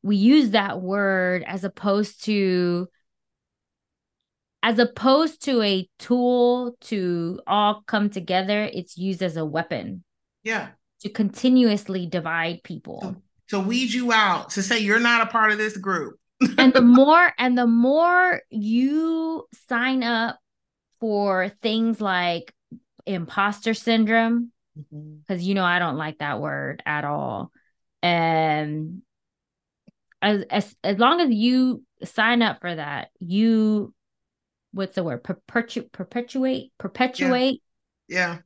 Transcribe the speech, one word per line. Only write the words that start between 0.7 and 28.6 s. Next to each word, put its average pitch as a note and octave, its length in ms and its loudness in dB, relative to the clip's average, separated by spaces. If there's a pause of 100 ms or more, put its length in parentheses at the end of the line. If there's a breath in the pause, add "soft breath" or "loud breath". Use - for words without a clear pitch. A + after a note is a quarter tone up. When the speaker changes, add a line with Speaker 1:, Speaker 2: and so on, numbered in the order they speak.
Speaker 1:
word F#3 640 -2
as F#3 160 -10
opposed G3+ 600 -4
to, F3+ 640 0 (1700)
as A3+ 160 2
opposed C4+ 680 2
to B3+ 160 0
a G3 280 0 (100)
tool B3 840 0
to F3 640 -4
all G#3 400 2
come G#3 220 0
together, F#3+ 540 -2 (100)
it's - 240 -10
used F#3 260 -4
as E3 140 -4
a D#3+ 80 -4
weapon. D#3+ 580 -6 (400)
Speaker 2:
Yeah. A3 260 -6 (320)
Speaker 1:
To G#3 100 -10
continuously G#3 960 2
divide E3 580 -4
people. - 360 -14
Speaker 2:
To, - 580 -12
to - 20 0
weed A#3 320 -2
you B3 180 -2
out, G#3 400 2
to G3 120 -4
say A3 160 0
you're G#3+ 220 2
not A#3+ 200 4
a A3+ 100 0
part G#3+ 220 2
of G#3 60 -2
this G#3+ 180 -4
group. F#3 420 -6 (220)
<laughs> - 180 2
Speaker 1:
And C4 140 8
the C4 100 6
more, C#4+ 560 8
and B3 200 0
the A#3+ 80 2
more E4 760 4 (100)
you D4+ 960 -2 (220)
sign B3+ 340 0
up A#3 360 -2 (600)
for G3+ 520 0 (120)
things A3+ 380 -2
like F3+ 540 -2 (520)
imposter G3+ 680 -4
syndrome, A3+ 760 0 (260)
Speaker 2:
Mm-hmm. D3+ 420 -18 (100)
Speaker 1:
'cause F3+ 120 -4
you F#3+ 140 -2
know G3 100 0
I F3 140 2
don't E3 180 -2
like D#3 220 -8
that C#3+ 220 -6
word C#3 440 -6
at D3 200 -4
all. C#3+ 480 -6 (500)
And D#3+ 1000 -2 (1200)